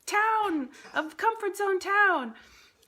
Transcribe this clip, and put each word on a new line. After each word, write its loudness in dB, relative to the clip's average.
town, 0
of -4
comfort -2
zone 0
town. 2